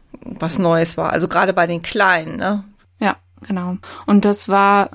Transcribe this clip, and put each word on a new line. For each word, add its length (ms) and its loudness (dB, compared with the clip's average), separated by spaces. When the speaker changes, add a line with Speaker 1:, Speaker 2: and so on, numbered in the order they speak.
Speaker 1:
was 360 -6
Neues 380 2
war. 140 -2
Also 180 0
gerade 240 0
bei 140 2
den 160 -6
Kleinen, 540 0
ne? 280 -4
Speaker 2:
Ja, 160 0
genau. 320 -4
Und 180 4
das 240 0
war, 460 4